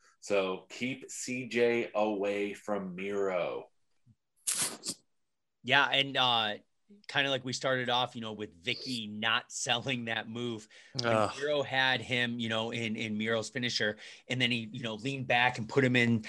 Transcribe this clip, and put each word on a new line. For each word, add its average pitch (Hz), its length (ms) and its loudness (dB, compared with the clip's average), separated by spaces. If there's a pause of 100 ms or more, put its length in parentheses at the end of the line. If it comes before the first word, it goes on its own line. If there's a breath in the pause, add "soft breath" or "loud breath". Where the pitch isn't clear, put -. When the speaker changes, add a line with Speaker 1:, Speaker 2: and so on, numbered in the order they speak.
(220)
Speaker 1:
So 95 460 0
keep - 420 -8
C 127 380 -8
J 117 460 2
away 101 580 0
from 95 420 -6
Miro. 92 760 -2 (1900)
Speaker 2:
Yeah, 131 260 6
and, 135 280 2
uh, 117 380 2 (520)
kinda 139 240 0
like 131 140 0
we 127 80 -4
started 127 360 0
off, 123 280 0
you 117 40 -8
know, 110 120 -8
with 107 180 -8 (120)
Vicky 120 440 -4
not 113 420 0
selling 120 580 -2
that 113 220 -4
move. 117 380 -6 (340 soft breath)
When 120 60 -2
Speaker 3:
Ugh. 110 320 4
Speaker 2:
Miro 147 240 0
had 131 380 2
him, 120 380 0
you 113 100 -2
know, 113 220 0
in, 117 260 -2
in 110 200 -4
Miro's 110 320 0
finisher, 117 480 0 (320 soft breath)
and 123 140 0
then 120 80 4
he, 113 220 -2
you 123 100 -8
know, 110 140 -4
leaned 131 300 -6
back 123 320 4
and 110 100 -6
put 135 160 4
him 127 120 4
in, 117 320 6